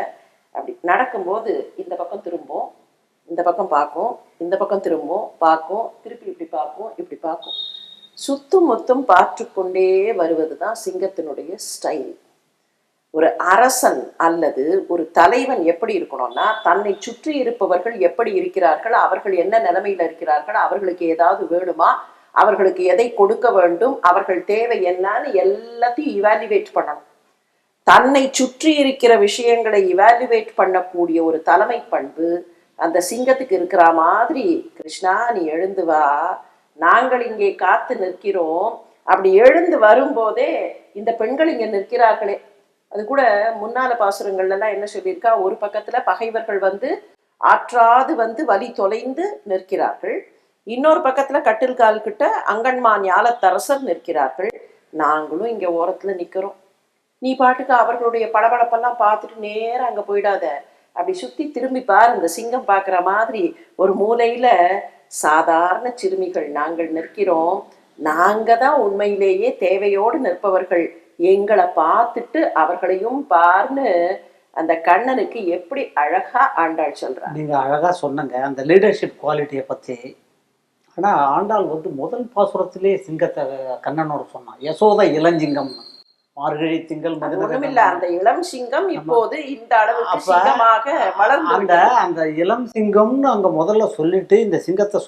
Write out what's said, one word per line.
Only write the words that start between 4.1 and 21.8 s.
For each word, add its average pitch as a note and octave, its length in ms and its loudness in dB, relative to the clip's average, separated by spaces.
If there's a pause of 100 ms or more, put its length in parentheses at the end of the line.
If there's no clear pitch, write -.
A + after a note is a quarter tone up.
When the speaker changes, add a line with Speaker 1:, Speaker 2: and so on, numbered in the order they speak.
Speaker 1:
இந்த F3 200 -4
பக்கம் G3+ 240 -2
திரும்பும், D#3+ 560 -4
பார்க்கும், E3+ 500 0 (160)
திருப்பி A3 220 -18
இப்படி F3 240 -14
பார்க்கும், D#3+ 480 -10
இப்படி G3+ 240 -16
பார்க்கும். E3 360 -10 (600)
சுத்தும் D#4+ 540 0
முத்தும் B3+ 340 0
பார்த்து G3 480 2
கொண்டே F#3+ 600 0
வருவது D#3+ 440 -2
தான் A3 280 -6
சிங்கத்தினுடைய F3+ 680 -8
ஸ்டைல். - 580 -8 (1000)
ஒரு D#3+ 240 2
அரசன் G3+ 800 2
அல்லது E3 680 0
ஒரு E3+ 240 -4
தலைவன் A3+ 520 2
எப்படி F3 380 0
இருக்கணும்னா, B2+ 440 -4 (180)
தன்னை G3 360 2
சுற்றி D4 340 -8
இருப்பவர்கள் G3+ 640 -2
எப்படி G3+ 340 0
இருக்கிறார்கள், F3+ 600 0
அவர்கள் F#3+ 420 2
என்ன F#3+ 240 2
நிலைமையில F#3+ 440 -2
இருக்கிறார்கள், D#3+ 520 -4
அவர்களுக்கு F3+ 500 -2
ஏதாவது E3+ 400 2
வேணுமா, F3 440 0 (420)